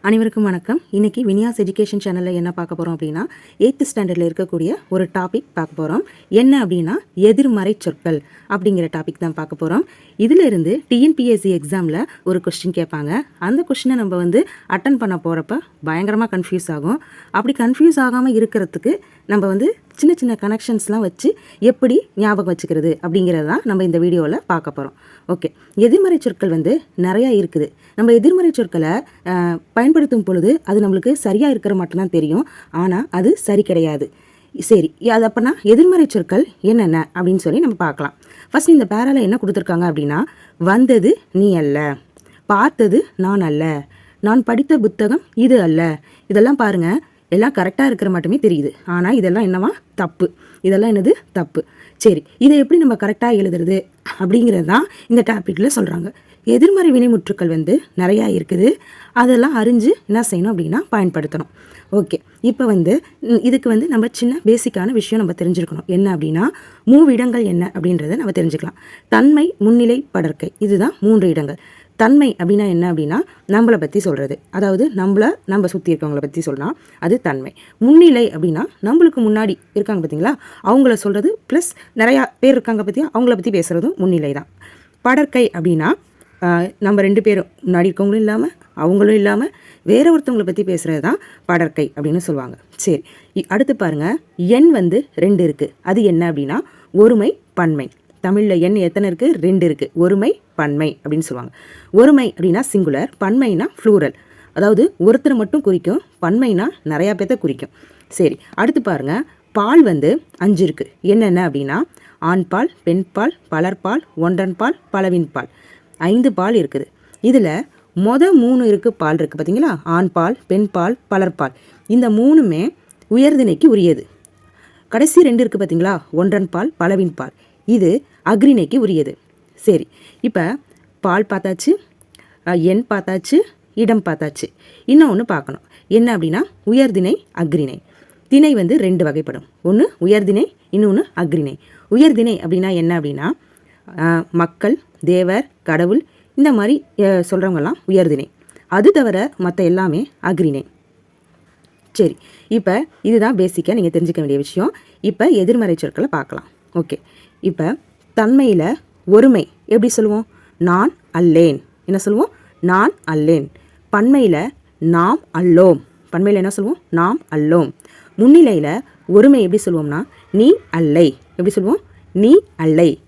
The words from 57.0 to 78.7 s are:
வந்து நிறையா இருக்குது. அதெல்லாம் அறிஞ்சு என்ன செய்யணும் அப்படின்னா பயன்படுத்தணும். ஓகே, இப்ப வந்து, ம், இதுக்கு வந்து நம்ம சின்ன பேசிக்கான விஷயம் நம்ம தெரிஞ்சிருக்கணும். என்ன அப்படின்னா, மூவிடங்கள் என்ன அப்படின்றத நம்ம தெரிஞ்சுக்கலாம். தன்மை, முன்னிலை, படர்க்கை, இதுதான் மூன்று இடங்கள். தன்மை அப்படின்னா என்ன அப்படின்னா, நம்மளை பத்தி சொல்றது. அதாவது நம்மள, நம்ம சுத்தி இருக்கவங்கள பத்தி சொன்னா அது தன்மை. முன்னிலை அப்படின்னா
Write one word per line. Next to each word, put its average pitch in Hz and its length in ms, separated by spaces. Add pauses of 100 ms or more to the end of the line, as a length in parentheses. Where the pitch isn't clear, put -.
வந்து 165 340 (140)
நிறையா 190 440
இருக்குது. 190 320 (400)
அதெல்லாம் 247 440
அறிஞ்சு 233 320 (180)
என்ன 226 240
செய்யணும் 196 260
அப்படின்னா 170 220 (140)
பயன்படுத்தணும். 165 560 (440)
ஓகே, 202 220 (260)
இப்ப 254 240
வந்து, 202 380 (160)
ம், 233 240
இதுக்கு 254 260
வந்து 226 200
நம்ம 233 220
சின்ன 254 340
பேசிக்கான 220 460
விஷயம் 220 360
நம்ம 170 60
தெரிஞ்சிருக்கணும். 170 540
என்ன 190 300
அப்படின்னா, 160 320 (380)
மூவிடங்கள் 247 580
என்ன 175 300
அப்படின்றத 170 420
நம்ம 262 140
தெரிஞ்சுக்கலாம். 160 460 (320)
தன்மை, 294 500
முன்னிலை, 240 560
படர்க்கை, 160 340 (100)
இதுதான் 202 420
மூன்று 202 280
இடங்கள். 147 280 (400)
தன்மை 262 420
அப்படின்னா 202 300
என்ன 175 240
அப்படின்னா, 160 260 (300)
நம்மளை 220 320
பத்தி 156 180
சொல்றது. 139 400 (120)
அதாவது 196 460
நம்மள, 202 340 (160)
நம்ம 196 200
சுத்தி 175 260
இருக்கவங்கள 151 240
பத்தி 143 240
சொன்னா 151 340 (240)
அது 214 220
தன்மை. 135 340 (240)
முன்னிலை 269 520
அப்படின்னா 160 340 (180)